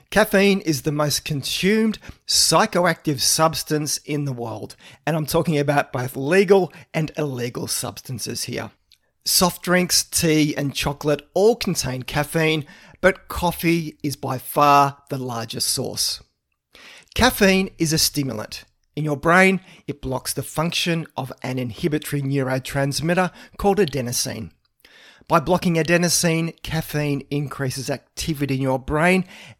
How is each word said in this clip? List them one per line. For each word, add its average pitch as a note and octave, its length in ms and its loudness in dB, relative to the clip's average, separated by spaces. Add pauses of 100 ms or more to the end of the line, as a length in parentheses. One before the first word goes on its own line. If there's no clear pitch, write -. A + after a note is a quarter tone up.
Caffeine G3 520 4
is D3+ 220 -2
the D#3 100 -2
most D3 320 -2
consumed G#3 760 0 (300)
psychoactive E3+ 920 2
substance D3+ 800 0
in D3 260 -6
the C#3 80 -4
world, A2+ 440 -10 (280)
and D#3 120 0
I'm D3+ 100 -2
talking D#3+ 320 0
about C#3+ 340 0
both B2+ 240 -4
legal F3+ 560 4 (220)
and D#3 240 -2
illegal B2+ 480 -6
substances - 800 -8
here. B2 260 -8 (540)
Soft - 400 2
drinks, F3+ 400 2
tea, D#3 520 2
and C#3 160 -2
chocolate C#3+ 640 -2
all G#3+ 220 4
contain C3 480 -4
caffeine, D#3 640 0 (340)
but - 260 0
coffee E3 760 -2
is C#3 100 -4
by C3 240 -6
far C#3+ 720 4
the C#3+ 80 -4
largest A#2 540 -6
source. - 500 -4 (960)
Caffeine F#3+ 600 4
is D#3+ 160 0
a D#3+ 60 2
stimulant. B2 640 -4 (320)
In D3 80 -4
your D3 140 -2
brain, F#3 420 4 (300)
it - 120 -10
blocks C3 320 -6
the - 120 -6
function E3 720 -2
of C3 160 -8 (100)
an C3 160 -6
inhibitory C#3+ 640 -4
neurotransmitter C#3 1120 -2 (260)
called G3 200 2
adenosine. A#2+ 760 -4 (760)
By D#3 120 4
blocking E3+ 340 0
adenosine, E3 880 0
caffeine D3 680 -4
increases C#3 600 -4
activity C#3 640 -4
in C3 60 -2
your C3+ 180 0
brain E3 460 2 (360)